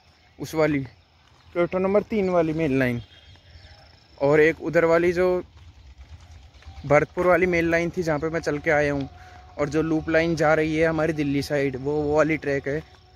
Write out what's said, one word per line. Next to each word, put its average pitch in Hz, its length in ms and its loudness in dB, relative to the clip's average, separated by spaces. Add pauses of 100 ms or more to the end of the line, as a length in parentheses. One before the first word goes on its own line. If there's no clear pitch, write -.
(380)
उस 143 160 -12
वाली, 156 240 2 (760)
platform 180 300 0
number 196 180 2
तीन 196 260 -2
वाली 170 240 2
main 151 260 0
line, 123 220 0 (1200)
और 147 200 4
एक 156 220 2
उधर 160 220 0
वाली 170 280 2
जो 180 300 0 (1400)
भरतपुर 151 400 2
वाली 180 200 4
main 170 240 0
लाइन 170 200 0
थी 185 120 -6
जहाँ 156 160 -2
पे 160 100 -4
मैं 165 120 -4
चल 147 180 -4
के 160 120 -2
आया 147 220 2
हूँ, 139 160 -4 (500)
और 147 100 -2
जो 156 140 0
loop 160 260 -2
line 160 280 0
जा 151 180 2
रही 156 220 0
है 165 100 2
हमारी 160 260 0
दिल्ली 143 300 -2
side, 139 340 -2
वो, 135 160 -6
वो 151 240 -2
वाली 156 200 2
track 139 320 -4
है। 151 140 -4 (340)